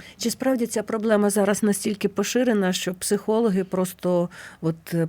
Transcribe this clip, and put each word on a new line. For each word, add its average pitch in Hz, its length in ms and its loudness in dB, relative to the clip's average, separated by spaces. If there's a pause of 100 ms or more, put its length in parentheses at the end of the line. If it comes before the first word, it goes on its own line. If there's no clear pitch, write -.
(180)
Чи 233 140 -4
справді 254 360 0
ця 214 160 -4
проблема 208 460 2
зараз 202 340 2
настільки 208 440 0
поширена, 202 640 0
що 180 200 -4
психологи 202 720 0
просто 180 640 0 (320)
от, 165 140 0 (180)
е, 165 160 0